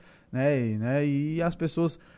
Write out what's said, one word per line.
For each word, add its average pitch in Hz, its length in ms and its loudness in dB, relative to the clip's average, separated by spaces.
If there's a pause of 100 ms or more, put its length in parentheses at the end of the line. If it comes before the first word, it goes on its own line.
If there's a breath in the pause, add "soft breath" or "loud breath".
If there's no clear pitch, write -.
(300 soft breath)
Né? 139 300 2
E, 113 160 0
né? 131 300 0
E 147 340 0
as 170 140 -2
pessoas, 165 440 -2 (180 soft breath)